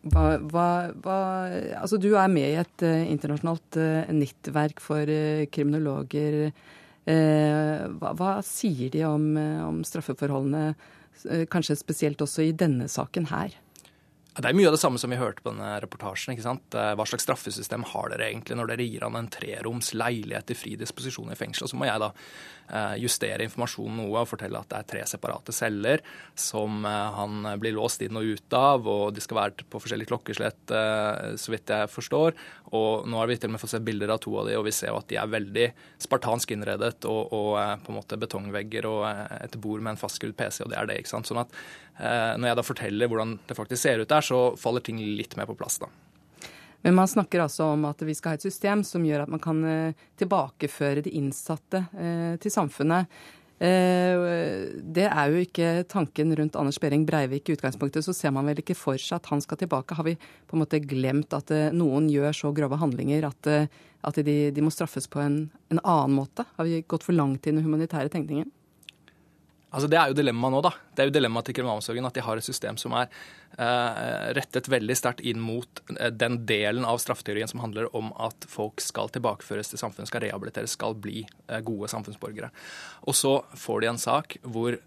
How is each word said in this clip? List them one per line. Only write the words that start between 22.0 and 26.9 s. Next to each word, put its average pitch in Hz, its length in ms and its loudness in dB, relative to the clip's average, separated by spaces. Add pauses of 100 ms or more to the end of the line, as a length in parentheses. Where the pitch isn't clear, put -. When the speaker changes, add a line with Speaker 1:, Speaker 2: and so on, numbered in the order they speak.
Speaker 2:
da, 107 100 0 (600)
eh, 104 240 -2
justere 110 480 -2
informasjonen 113 540 -6
noe 110 240 0
og 113 60 -2
fortelle 107 280 -8
at - 140 -10
det 104 80 -6
er 110 100 -10
tre - 160 -6
separate - 480 -6
celler 113 480 0 (340)
som, 107 520 -2
eh, 104 260 -2